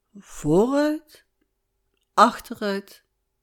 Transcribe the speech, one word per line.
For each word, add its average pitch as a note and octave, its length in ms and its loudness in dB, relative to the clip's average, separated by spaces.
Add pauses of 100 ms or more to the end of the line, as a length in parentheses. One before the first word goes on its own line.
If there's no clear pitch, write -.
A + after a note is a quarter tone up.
(180)
vooruit, C4+ 1080 -2 (880)
achteruit, G#3 880 -2 (380)